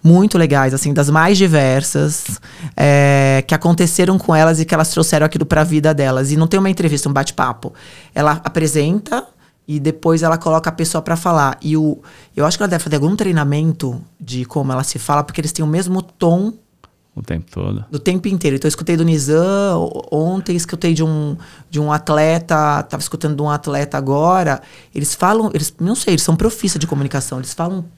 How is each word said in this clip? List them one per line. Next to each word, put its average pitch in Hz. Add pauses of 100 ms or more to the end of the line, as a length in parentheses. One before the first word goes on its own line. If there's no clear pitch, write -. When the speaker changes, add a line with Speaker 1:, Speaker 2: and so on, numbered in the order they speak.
Speaker 1:
muito 180
legais, 139
assim, 143
das 147
mais 165
diversas, 147 (360)
é, 139
que -
aconteceram 175
com 170
elas 160
e 160
que 160
elas 160
trouxeram 156
aquilo 156
pra 156
vida 156
delas. 135
E 151
não 160
tem 196
uma 196
entrevista, 160
um 143
bate-papo. 135 (420)
Ela 151
apresenta 160 (400)
e 151
depois 156
ela 165
coloca 165
a -
pessoa 165
pra 170
falar. 160
E 156
o, 156 (340)
eu 147
acho 175
que 208
ela 196
deve 170
fazer 151
algum 156
treinamento 156 (180)
de 123
como 135
ela 131
se -
fala, 147
porque -
eles 160
têm 165
o 151
mesmo 180
tom 180 (600)
Speaker 2:
O 107
tempo 85
todo. 101
Speaker 1:
do 147
tempo 185
inteiro. 165
Então, 135
eu 151
escutei 165
do 160
Nizam 165
o-, - (140)
ontem, 180
escutei 170
de 160
um, 151 (320)
de 156
um 151
atleta, 156
tava 143
escutando 151
de 147
um 147
atleta 143
agora. 147 (320)
Eles 143
falam, 214
eles, -
não 185
sei, -
eles 147
são 165
profissa 208
de 160
comunicação, 139
eles 131
falam. 175 (140)